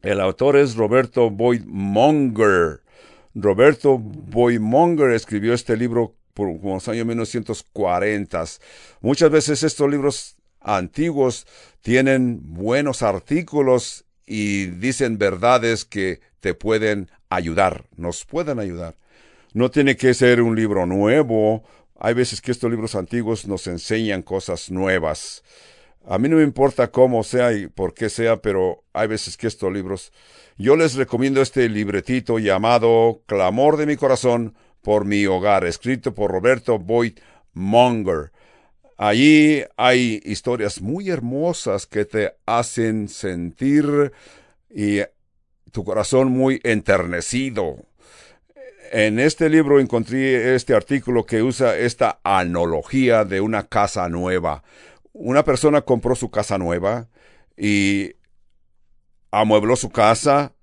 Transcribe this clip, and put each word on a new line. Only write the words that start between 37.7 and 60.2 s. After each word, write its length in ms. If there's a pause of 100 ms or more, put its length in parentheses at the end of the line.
Allí 640 (140)
hay 480
historias 560
muy 300
hermosas 760
que 200
te 300 (100)
hacen 640
sentir 1040 (560)
y 320 (720)
tu 100
corazón 480
muy 320
enternecido. 1200 (1080)
En 260
este 300
libro 320
encontré 720
este 180
artículo 520
que 180
usa 340
esta 460
analogía 1040
de 160
una 260
casa 400
nueva. 560 (480)
Una 320
persona 380
compró 340
su 160
casa 260
nueva 520 (480)
y 560 (1160)
amuebló 440
su 140
casa 720